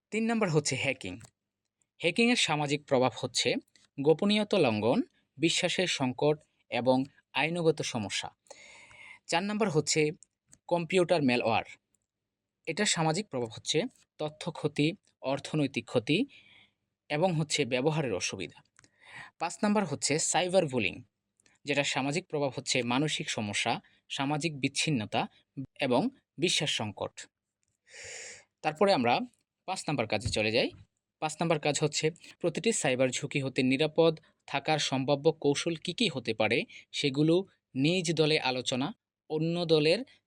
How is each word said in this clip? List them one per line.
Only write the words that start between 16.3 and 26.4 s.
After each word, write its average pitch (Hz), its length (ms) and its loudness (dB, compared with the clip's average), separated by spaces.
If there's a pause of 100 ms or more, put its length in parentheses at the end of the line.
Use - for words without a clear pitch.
এবং 156 240 2
হচ্ছে 151 300 -2
ব্যবহারের 131 500 0
অসুবিধা। 92 440 -6 (800)
পাঁচ 170 160 -6 (100)
নম্বর 208 200 4
হচ্ছে 143 340 0
সাইবার 175 480 2
বুলিং, 110 280 -2 (680)
যেটার 143 200 0
সামাজিক 143 420 -2
প্রভাব 143 280 -2
হচ্ছে 135 280 -4
মানসিক 147 480 -2
সমস্যা, 110 420 -2 (380)
সামাজিক 147 500 -4
বিচ্ছিন্নতা 131 640 -2 (580)
এবং 131 220 2 (360)
বিশ্বাস 156 320 0